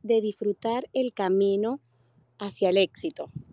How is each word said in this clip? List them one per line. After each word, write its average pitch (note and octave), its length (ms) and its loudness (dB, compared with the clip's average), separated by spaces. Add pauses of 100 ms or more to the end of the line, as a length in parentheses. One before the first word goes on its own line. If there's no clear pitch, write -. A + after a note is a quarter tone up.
de A3+ 180 2
disfrutar G#3+ 720 -4
el B3+ 200 -2
camino G3+ 680 0 (580)
hacia G3 320 -2
el F#3 80 4
éxito, - 520 -2 (220)